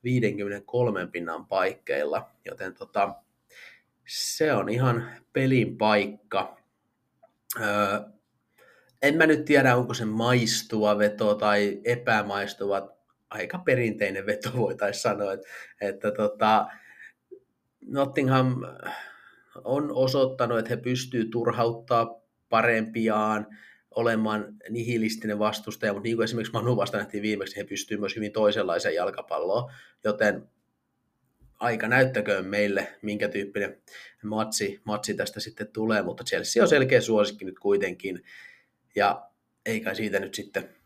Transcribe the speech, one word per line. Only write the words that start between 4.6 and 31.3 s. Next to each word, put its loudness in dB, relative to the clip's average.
ihan 0
pelin 2
paikka. 0
Öö, 0
en 4
mä 6
nyt 4
tiedä, 6
onko 0
se -4
maistuva 2
veto 2
tai 2
epämaistuva, 0
aika -6
perinteinen 0
veto -4
voitais -2
sanoa, 0
et-, -8
että -2
tota, 2
Nottingham 2
on -2
osoittanut, 2
että -2
he 0
pystyy -2
turhauttaa -2
parempiaan, 2
olemaan 0
nihilistinen -2
vastustaja, -2
mut -6
niinku 0
esimerkiksi -2
Manu 0
vastaan -2
nähtiin -6
viimeksi, -4
niin -8
he -14
pystyy -6
myös -4
hyvin -6
toisenlaiseen 2
jalkapalloon, -2
joten 0